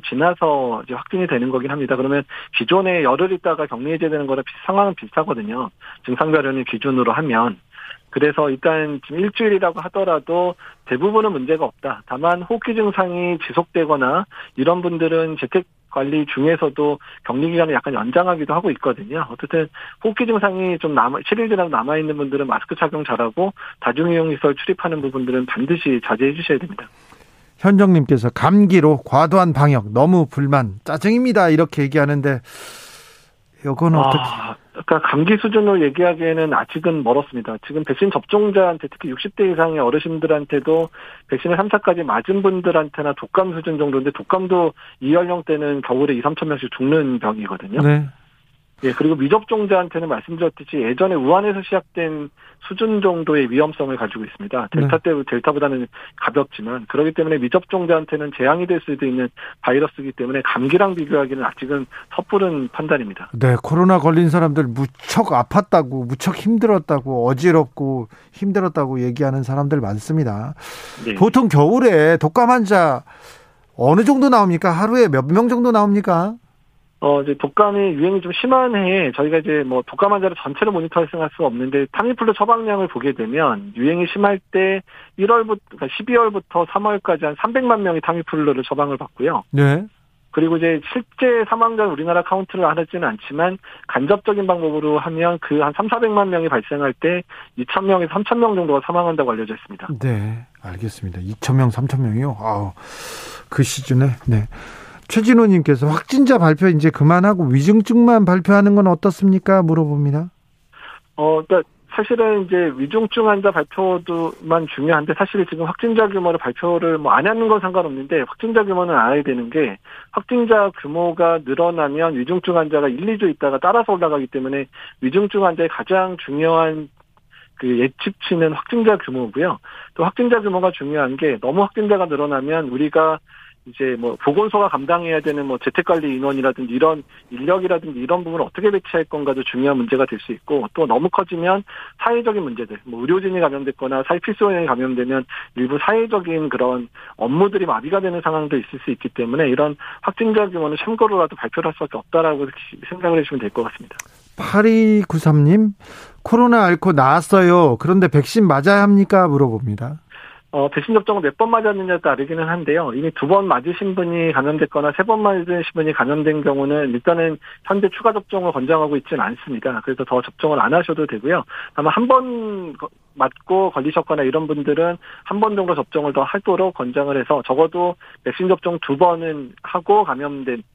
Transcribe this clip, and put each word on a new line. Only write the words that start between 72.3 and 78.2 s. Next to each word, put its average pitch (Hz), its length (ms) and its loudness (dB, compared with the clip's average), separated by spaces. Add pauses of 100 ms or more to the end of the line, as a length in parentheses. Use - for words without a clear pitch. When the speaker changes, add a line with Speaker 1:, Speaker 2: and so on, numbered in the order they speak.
Speaker 2:
환자 190 520 2 (720)
어느 151 280 4
정도 269 260 4
나옵니까? 190 400 4
하루에 220 380 4
몇 135 240 2
명 226 160 4
정도 240 240 2
나옵니까? 202 640 2 (640)
Speaker 1:
어, 143 220 2
이제 143 160 -2
독감이 202 400 2 (160)
유행이 180 280 0